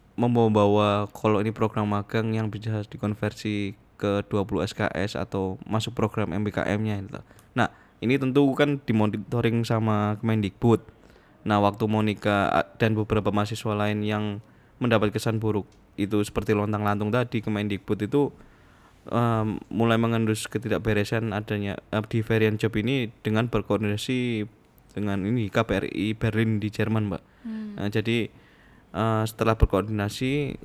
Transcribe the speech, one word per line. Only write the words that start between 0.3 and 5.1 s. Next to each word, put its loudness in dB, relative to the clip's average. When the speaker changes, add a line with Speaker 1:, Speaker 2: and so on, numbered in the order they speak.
Speaker 1:
kalau 2
ini -2
program 0
magang -2
yang -2
bisa -4
dikonversi -4
ke 0
dua 0
puluh 0
S -4
K 0
S -4